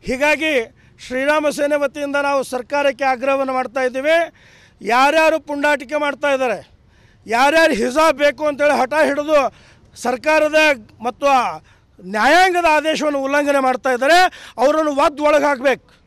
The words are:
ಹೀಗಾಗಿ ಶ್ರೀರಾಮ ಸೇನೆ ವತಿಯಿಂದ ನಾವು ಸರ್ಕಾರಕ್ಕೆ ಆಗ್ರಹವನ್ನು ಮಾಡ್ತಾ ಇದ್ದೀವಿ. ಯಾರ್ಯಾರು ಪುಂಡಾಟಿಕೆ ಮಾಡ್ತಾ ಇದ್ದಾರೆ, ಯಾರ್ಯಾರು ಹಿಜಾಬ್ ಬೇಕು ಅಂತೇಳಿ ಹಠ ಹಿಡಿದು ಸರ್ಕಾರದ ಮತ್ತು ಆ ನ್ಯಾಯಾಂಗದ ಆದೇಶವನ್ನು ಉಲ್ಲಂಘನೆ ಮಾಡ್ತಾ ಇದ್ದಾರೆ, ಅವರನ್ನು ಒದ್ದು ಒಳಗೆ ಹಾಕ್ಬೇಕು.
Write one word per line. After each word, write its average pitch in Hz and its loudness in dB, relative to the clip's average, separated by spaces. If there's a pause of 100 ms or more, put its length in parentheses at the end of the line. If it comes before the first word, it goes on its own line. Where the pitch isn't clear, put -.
ಹೀಗಾಗಿ 294 0 (520)
ಶ್ರೀರಾಮ 294 -2 (100)
ಸೇನೆ 294 -2
ವತಿಯಿಂದ 285 -4
ನಾವು 277 0 (120)
ಸರ್ಕಾರಕ್ಕೆ 277 -4
ಆಗ್ರಹವನ್ನು 262 -2
ಮಾಡ್ತಾ 254 -4
ಇದ್ದೀವಿ. 269 0 (640)
ಯಾರ್ಯಾರು 311 2 (100)
ಪುಂಡಾಟಿಕೆ 294 -2
ಮಾಡ್ತಾ 285 -4
ಇದ್ದಾರೆ, 254 -2 (680)
ಯಾರ್ಯಾರು 294 2
ಹಿಜಾಬ್ 277 0
ಬೇಕು 285 0
ಅಂತೇಳಿ 285 0
ಹಠ 262 -2 (140)
ಹಿಡಿದು 294 0 (640)
ಸರ್ಕಾರದ 302 0 (460)
ಮತ್ತು 247 -4 (120)
ಆ - 2 (720)
ನ್ಯಾಯಾಂಗದ 339 2 (100)
ಆದೇಶವನ್ನು 294 -2
ಉಲ್ಲಂಘನೆ 285 0
ಮಾಡ್ತಾ 254 -2
ಇದ್ದಾರೆ, 294 2 (420)
ಅವರನ್ನು 302 0 (120)
ಒದ್ದು 294 -2
ಒಳಗೆ 294 2
ಹಾಕ್ಬೇಕು. 262 -2 (180)